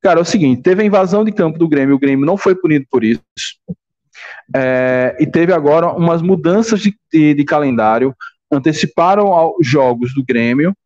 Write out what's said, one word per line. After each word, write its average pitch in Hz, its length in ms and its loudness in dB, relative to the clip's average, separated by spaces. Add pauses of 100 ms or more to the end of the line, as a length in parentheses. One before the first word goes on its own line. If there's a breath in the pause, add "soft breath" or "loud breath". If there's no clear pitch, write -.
Cara, 170 180 2
é - 20 2
o 175 40 0
seguinte: 135 380 0
teve 185 180 2
a 214 40 2
invasão 202 380 2
de 214 80 -2
campo 160 260 -2
do 165 100 0
Grêmio, 139 280 2
o 131 40 -2
Grêmio 139 260 0
não 175 100 0
foi 190 200 0
punido 151 340 -2
por 120 140 -2
isso. 113 180 -2 (1300 loud breath)
É, 127 680 0
e 156 60 2
teve 170 280 0
agora 160 400 2
umas 170 280 0
mudanças 190 600 0
de, 208 120 0 (200)
de, 151 220 4
de 143 100 0
calendário, 127 680 0 (380 loud breath)
anteciparam 170 1040 0
os 156 80 2
jogos 127 480 0
do 135 120 -4
Grêmio 123 500 0 (100)